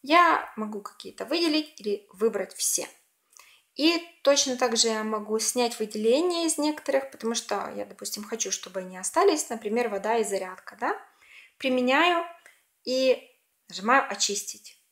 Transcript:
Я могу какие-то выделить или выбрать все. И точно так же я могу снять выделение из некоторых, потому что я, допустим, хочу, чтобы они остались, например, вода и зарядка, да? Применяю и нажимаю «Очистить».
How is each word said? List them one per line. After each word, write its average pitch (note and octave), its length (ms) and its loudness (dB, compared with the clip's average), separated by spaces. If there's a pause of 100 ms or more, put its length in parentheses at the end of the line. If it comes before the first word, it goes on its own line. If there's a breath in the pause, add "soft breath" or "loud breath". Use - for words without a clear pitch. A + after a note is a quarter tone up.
Я D#4+ 540 4
могу G#3+ 240 -6
какие-то - 440 -14
выделить D#4 560 0
или G3+ 320 -4
выбрать G3 400 -2
все. - 360 -2 (880 soft breath)
И E4 260 2 (200)
точно C#4 340 2
так B3 200 0
же A#3 120 4
я A3 160 -2
могу G#3+ 340 -2
снять A#3+ 400 0
выделение C4+ 680 0
из D#4 120 0
некоторых, C#4+ 540 -2
потому A3+ 240 -4
что - 400 -4
я, G3+ 80 -8
допустим, G#3 400 -10
хочу, G#3+ 260 -6
чтобы F#3+ 300 -8
они F#3 180 -12
остались, E4 500 2
например, A3+ 400 -2
вода G#3 300 0
и A3 60 2
зарядка, F#3+ 560 -6
да? D4 200 -4 (580 loud breath)
Применяю C4+ 680 4 (600 soft breath)
и B3+ 380 2 (460)
нажимаю A3 420 2
«Очистить». - 720 -6 (120)